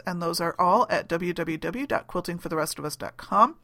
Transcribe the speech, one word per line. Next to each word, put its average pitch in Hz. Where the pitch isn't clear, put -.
and 175
those 170
are 170
all 185
at -
w 175
w 165
w 208
dot -
quilting 175
for 175
the 165
rest 156
of 143
us 151
dot -
com. 226